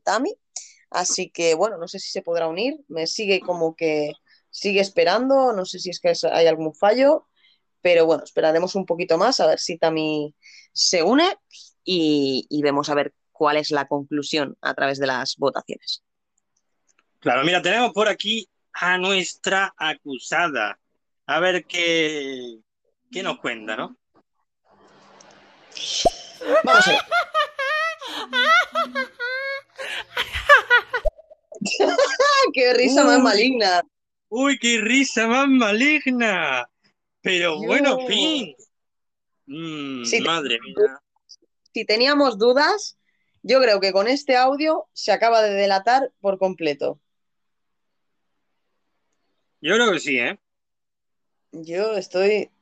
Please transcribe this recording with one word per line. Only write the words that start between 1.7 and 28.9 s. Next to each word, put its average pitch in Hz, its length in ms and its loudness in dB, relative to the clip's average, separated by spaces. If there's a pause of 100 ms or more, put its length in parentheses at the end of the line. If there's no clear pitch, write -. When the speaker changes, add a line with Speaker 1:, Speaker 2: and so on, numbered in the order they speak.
Speaker 1:
no 170 100 -10
sé 190 120 -12
si - 120 -12
se 190 100 -8
podrá 170 280 -2
unir. 220 260 -4 (140)
Me 160 180 -6
sigue 196 320 -2
como 170 380 -4
que 151 340 -2 (380)
sigue 196 320 -2
esperando. 233 720 2
No 185 120 -4
sé 180 140 -12
si 180 100 -10
es 175 120 -12
que 175 100 2
es, 170 140 -2
hay 165 220 4
algún 160 280 0
fallo. 262 520 4 (560)
Pero 170 220 6
bueno, 160 180 2
esperaremos 165 520 0
un 196 100 -4
poquito 170 320 0
más 220 220 2
a 175 80 4
ver 156 100 2
si - 220 -8
Tami 156 560 -2 (360)
se - 300 0
une 277 340 2 (480)
y, 151 640 0
y 147 140 -4
vemos 143 300 0
a - 20 -2
ver 143 220 -2 (160)
cuál 151 260 0
es 151 140 -4
la 143 160 -2
conclusión 143 760 -4
a 139 140 -4
través 139 240 -2
de 139 80 -2
las 131 300 -4
votaciones. - 680 -6 (1160)
Speaker 2:
Claro, 131 220 2
mira, 175 200 2
tenemos 220 280 0
por 214 160 0
aquí 208 400 -4 (260)
a 180 260 0
nuestra 190 800 -2
acusada. 143 1000 -4 (460)
A 147 140 -2
ver 180 260 0
qué, 147 960 -4 (520)
qué 185 120 -10
nos 160 160 -8
cuenta, 110 360 -8
¿no? 147 220 -10 (2750)
Speaker 1:
Vamos 698 240 6
a 807 40 4
ver. 807 100 2
<laughs> 605 2000 -2 (3500)